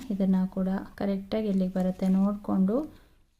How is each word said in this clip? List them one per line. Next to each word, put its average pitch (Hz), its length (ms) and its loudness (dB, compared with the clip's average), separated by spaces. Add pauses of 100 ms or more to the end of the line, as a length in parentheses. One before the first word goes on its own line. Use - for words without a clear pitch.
(120)
ಇದನ್ನು 190 280 2 (140)
ಕೂಡ 190 160 0 (300)
ಕರೆಕ್ಟಾಗಿ 196 520 -2
ಎಲ್ಲಿಗೆ 185 240 0
ಬರುತ್ತೆ 185 300 0 (100)
ನೋಡಿಕೊಂಡು 202 600 2 (640)